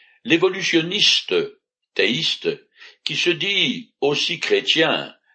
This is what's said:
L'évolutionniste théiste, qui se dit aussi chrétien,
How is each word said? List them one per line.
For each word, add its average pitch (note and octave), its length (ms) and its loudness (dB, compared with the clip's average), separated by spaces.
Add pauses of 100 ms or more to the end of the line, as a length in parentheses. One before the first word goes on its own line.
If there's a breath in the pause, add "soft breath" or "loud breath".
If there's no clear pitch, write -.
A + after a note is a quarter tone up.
(240 loud breath)
L'évolutionniste E3+ 1120 2 (600)
théiste, F#2+ 540 -2 (540 loud breath)
qui D3+ 120 -6
se - 140 0
dit E3+ 720 -2
aussi C#3+ 380 -2
chrétien, G2+ 760 0 (200)